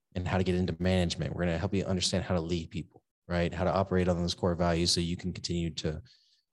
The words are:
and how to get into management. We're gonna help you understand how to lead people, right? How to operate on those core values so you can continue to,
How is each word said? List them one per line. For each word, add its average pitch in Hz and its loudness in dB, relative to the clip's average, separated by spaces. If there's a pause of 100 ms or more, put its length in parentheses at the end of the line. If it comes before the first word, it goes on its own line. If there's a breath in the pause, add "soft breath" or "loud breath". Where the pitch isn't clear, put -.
(160)
and 90 -4
how 92 2
to 95 4
get 90 2
into 87 0
management. 90 2
We're 87 -2
gonna 82 0
help 95 -4
you 95 2
understand 92 0
how - -2
to 85 0
lead 85 -4
people, - -10 (240)
right? 87 0
How 85 -2
to 80 2
operate 92 2
on 87 4
those 87 0
core 87 0
values 85 2
so - 0
you 87 -2
can 90 -6
continue - -4
to, 78 -4 (520 soft breath)